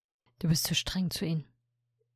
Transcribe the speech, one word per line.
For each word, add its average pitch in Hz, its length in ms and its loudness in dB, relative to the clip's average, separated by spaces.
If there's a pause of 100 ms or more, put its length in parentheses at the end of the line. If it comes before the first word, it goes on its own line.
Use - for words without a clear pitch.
(380)
Du 170 100 0
bist 160 180 4
zu 170 80 -2
streng 185 360 0
zu - 160 -4
ihnen. 160 200 -2 (680)